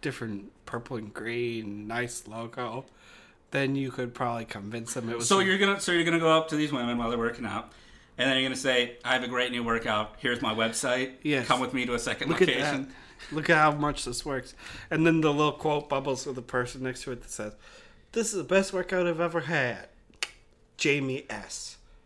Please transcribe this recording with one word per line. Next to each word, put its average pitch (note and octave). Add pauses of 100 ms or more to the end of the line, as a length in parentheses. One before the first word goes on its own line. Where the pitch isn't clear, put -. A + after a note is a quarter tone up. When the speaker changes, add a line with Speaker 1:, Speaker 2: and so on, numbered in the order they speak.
Speaker 1:
different A2+ (140)
purple A#2+
and G#2+
green, A2
nice A#2+
logo. A#2 (680)
Then C#3
you C3+
could B2
probably A#2
convince A2
them A#2
it A#2
was A#2+
Speaker 2:
So G3
Speaker 1:
some F#3+
Speaker 2:
you're F#3+
gonna, G3
so F3+
you're E3+
gonna E3
go D#3+
up D#3+
to D3
these D3+
women A#2+
while A#2
they're A#2+
working A#2
out, G#2 (460)
and B2+
then C3
you're C3
gonna C3
say, B2
"I B2+
have B2
a B2
great B2
new A#2+
workout. A2+
Here's B2
my A#2+
website. B2 (100)
Speaker 1:
Yes. C3+
Speaker 2:
Come B2+
with B2+
me B2+
to B2
a A#2
second -
Speaker 1:
Look E3
at F3+
Speaker 2:
location." C3+
Speaker 1:
that. -
Look D3+
at E3
how D3+
much D3
this -
works. C3+ (380)
And D#3+
then D#3+
the D#3
little D3
quote D3
bubbles C3+
with C3+
the B2+
person B2
next B2+
to C3+
it A#2+
that -
says, G#2+ (600)
"This A3+
is G3+
the D#3+
best G3
workout F3+
I've E3
ever E3+
had. C3+ (920)
Jamie C#3
S." - (280)